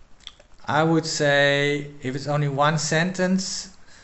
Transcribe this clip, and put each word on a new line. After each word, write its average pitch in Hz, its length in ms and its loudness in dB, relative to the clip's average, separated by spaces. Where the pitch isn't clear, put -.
I 147 160 2
would 160 220 2
say, 143 800 2
if 131 140 -6
it's 147 120 -6
only 147 220 0
one 147 280 2
sentence, 180 1000 -2